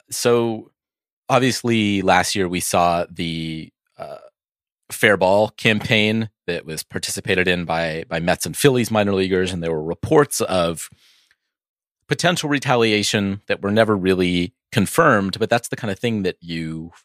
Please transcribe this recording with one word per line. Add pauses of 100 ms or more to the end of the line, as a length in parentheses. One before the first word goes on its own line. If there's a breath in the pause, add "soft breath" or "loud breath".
so (560)
obviously
last
year
we
saw
the, (280)
uh, (680)
Fair
Ball
campaign (180)
that
was
participated
in
by,
by
Mets
and
Phillies
minor
leaguers,
and
there
were
reports
of (1160 soft breath)
potential
retaliation
that
were
never
really (180)
confirmed,
but
that's
the
kind
of
thing
that
you (140)